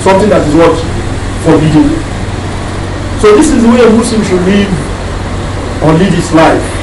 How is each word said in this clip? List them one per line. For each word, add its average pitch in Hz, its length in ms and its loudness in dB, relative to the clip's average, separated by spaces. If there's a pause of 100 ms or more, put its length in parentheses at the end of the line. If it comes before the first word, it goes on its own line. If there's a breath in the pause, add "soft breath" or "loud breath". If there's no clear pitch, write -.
something 196 320 2
that 156 160 2
is 147 80 2
what? - 160 4 (720)
Forbidden. 151 560 2 (1200)
So 214 160 6
this 311 160 2
is 233 80 2
the 233 80 4
way 233 160 4
a 208 80 4
Muslim 220 320 0
should 180 240 0
live 202 220 0 (1120)
or 160 80 4
lead 185 160 2
his - 240 -2
life. 156 320 2 (180)